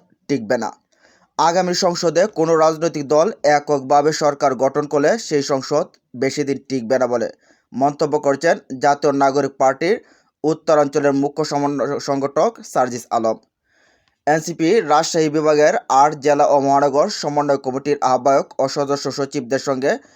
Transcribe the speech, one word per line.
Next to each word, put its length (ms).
টিকবে 300
না। 120
আগামী 360
সংসদে 380
কোনো 140
রাজনৈতিক 440
দল 180
এককভাবে 540
সরকার 280
গঠন 300
করলে 180
সেই 240
সংসদ 360
বেশি 300
দিন 220
টিকবে 320
না 140
বলে 160
মন্তব্য 480
করছেন 340
জাতীয় 300
নাগরিক 360
পার্টির 380
উত্তরাঞ্চলের 800
মুখ্য 220
সমন্বয় 460
সংগঠক 420
সার্জিস 340
আলম। 220
এনসিপি 420
রাজশাহী 440
বিভাগের 380
আট 180
জেলা 200
ও 20
মহানগর 400
সমন্বয় 420
কমিটির 360
আহ্বায়ক 360
ও 100
সদস্য 440
সচিবদের 520
সঙ্গে 280